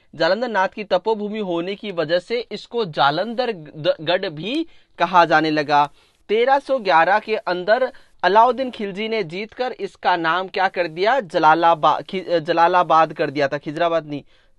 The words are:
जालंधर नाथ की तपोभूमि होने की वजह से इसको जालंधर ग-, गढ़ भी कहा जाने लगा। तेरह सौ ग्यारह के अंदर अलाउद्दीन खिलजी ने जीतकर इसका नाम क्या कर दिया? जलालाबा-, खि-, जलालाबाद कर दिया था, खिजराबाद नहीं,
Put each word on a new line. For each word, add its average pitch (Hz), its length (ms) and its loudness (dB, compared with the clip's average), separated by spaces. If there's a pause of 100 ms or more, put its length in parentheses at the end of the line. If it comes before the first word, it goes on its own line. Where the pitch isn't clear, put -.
(160)
जालंधर 185 320 0
नाथ 196 200 0
की 214 160 -10
तपोभूमि 208 560 -2
होने 180 360 -6
की 202 160 -10
वजह 170 280 -2
से 233 320 -6
इसको 226 340 -6
जालंधर 185 680 -2
ग-, 160 500 -4
गढ़ 185 280 -2
भी 208 380 -6 (300)
कहा 175 280 4
जाने 156 260 2
लगा। 147 380 2 (400)
तेरह 240 300 2
सौ 269 200 -2
ग्यारह 180 400 2
के 214 160 -4
अंदर 202 560 0 (320)
अलाउद्दीन 233 480 4
खिलजी 202 360 -8
ने 220 160 -4
जीतकर 202 480 -8
इसका 190 440 -2
नाम 170 320 -2
क्या 190 200 -2
कर 180 200 -2
दिया? 196 320 0
जलालाबा-, 165 840 2
खि-, 175 360 -4
जलालाबाद 165 720 2
कर 156 160 -4
दिया 139 180 -2
था, 147 100 -4
खिजराबाद 160 480 -2
नहीं, 147 180 -10 (360)